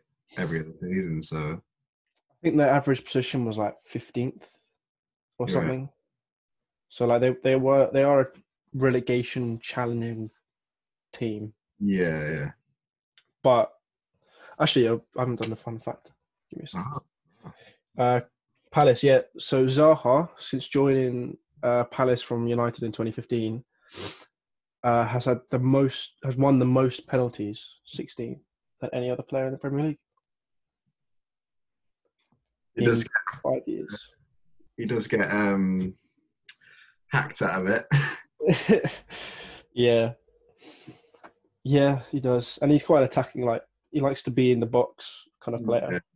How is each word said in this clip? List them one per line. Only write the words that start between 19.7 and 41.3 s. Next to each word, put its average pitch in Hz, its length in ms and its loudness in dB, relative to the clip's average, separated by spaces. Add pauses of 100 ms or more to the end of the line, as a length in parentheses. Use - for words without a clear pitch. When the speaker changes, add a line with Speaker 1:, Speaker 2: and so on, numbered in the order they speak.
Speaker 2:
since - 300 -10
joining, 131 680 0 (260)
uh, 120 220 2
Palace 127 360 0
from 117 260 -4
United 117 360 -2
in 113 80 -6
twenty 117 200 -6
fifteen, 113 520 -6 (1200)
uh, 117 220 2
has 120 200 -4
had 123 240 0
the 123 100 0
most, 135 540 0 (100)
has 135 140 -4
won 135 220 6
the 123 60 2
most 127 420 2
penalties, 117 680 -4 (100)
sixteen, 127 540 -12 (400)
than 131 140 -8
any 123 160 -4
other 127 140 -6
player 135 240 -4
in 131 40 -6
the 135 60 -10
Premier 139 300 -4
League. 151 120 -6 (2750)
Speaker 1:
He 117 80 0
Speaker 2:
In 120 60 6
Speaker 1:
does 117 140 2
get, - 80 -12 (320)
Speaker 2:
five 131 220 -2
years. - 420 -10 (720)
Speaker 1:
he 117 80 -8
does 110 220 -2
get, 101 240 0
um, 95 600 0 (1120)
hacked - 340 -4
out 92 240 -2
of - 20 -2
it. - 1200 0
<laughs> - 40 -
Speaker 2:
<laughs> - 60 -20 (720)
Yeah. 117 400 4 (1500)